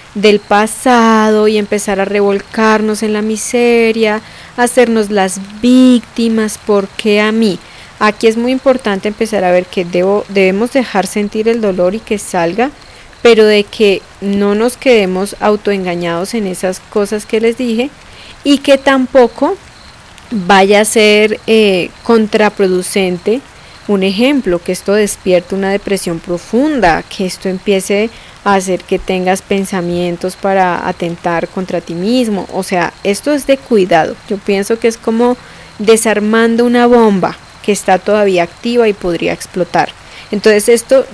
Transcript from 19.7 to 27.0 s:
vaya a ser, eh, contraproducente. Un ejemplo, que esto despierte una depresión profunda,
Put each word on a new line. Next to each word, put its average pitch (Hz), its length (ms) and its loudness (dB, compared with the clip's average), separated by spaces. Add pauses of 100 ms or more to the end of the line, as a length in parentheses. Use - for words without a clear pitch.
vaya 196 500 4
a 220 40 2
ser, 214 600 2
eh, 208 440 2 (120)
contraproducente. 208 1400 0 (480)
Un 196 140 0
ejemplo, 196 560 0
que 185 120 -6
esto 190 220 -2
despierte 196 640 0
una 190 160 -2
depresión 190 480 -4
profunda, 185 840 -2